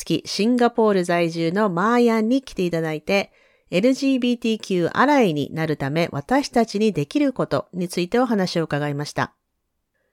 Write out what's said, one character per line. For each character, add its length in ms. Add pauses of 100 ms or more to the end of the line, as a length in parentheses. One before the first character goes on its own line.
き 200
シ 200
ン 100
ガ 140
ポ 180
ー 60
ル 100
在 280
住 200
の 180
マ 260
ー 100
ヤ 140
ン 100
に 140
来 100
て 120
い 60
た 80
だ 140
い 80
て、 320 (360)
エ 120
ル 120
ジ 220
ー 40
ビ 180
ー 20
テ 140
ィ 60
ー 20
キ 140
ュ 120
ー 60
ア 120
ラ 180
イ 100
に 180
な 140
る 100
た 140
め 240
私 340
た 180
ち 140
に 140
で 120
き 140
る 140
こ 140
と 260
に 160
つ 100
い 80
て 100
お 80
話 360
を 20
伺 240
い 60
ま 100
し 80
た。 220 (800)